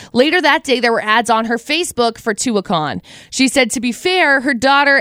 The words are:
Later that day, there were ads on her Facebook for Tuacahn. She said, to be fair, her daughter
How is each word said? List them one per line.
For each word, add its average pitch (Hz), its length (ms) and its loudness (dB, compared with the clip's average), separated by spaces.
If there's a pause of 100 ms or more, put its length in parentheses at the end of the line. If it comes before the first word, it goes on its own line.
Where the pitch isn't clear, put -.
(140)
Later 302 260 2
that 311 240 0
day, 254 160 0
there 233 140 0
were 226 100 -2
ads 220 260 0
on 226 160 2
her 226 120 -2
Facebook 240 600 -4
for 226 160 -4
Tuacahn. 180 680 -2 (280)
She 262 200 0
said, 262 220 2
to 254 100 -6
be 240 100 -4
fair, 311 480 0
her 269 140 -2
daughter 277 480 2